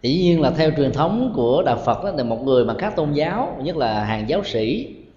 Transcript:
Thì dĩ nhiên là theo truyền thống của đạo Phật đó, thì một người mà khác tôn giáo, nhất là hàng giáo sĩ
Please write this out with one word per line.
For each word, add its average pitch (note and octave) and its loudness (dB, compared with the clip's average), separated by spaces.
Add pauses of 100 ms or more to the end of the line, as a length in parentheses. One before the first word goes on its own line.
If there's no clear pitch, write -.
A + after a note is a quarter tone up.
Thì B2+ 0
dĩ F3+ 2
nhiên F3 4
là B2+ 2
theo D#3 2
truyền C3+ 2
thống G#3 0
của B2 2
đạo A#2+ 2
Phật - -2
đó, G3+ -4
thì B2+ -2
một A2+ -4
người B2+ 4
mà A2+ -2
khác G#3 -4
tôn D3+ 0
giáo, E3+ -2
nhất D#3+ -4
là A2 0
hàng G#2+ -4
giáo F#3+ 0
sĩ B2+ -4 (220)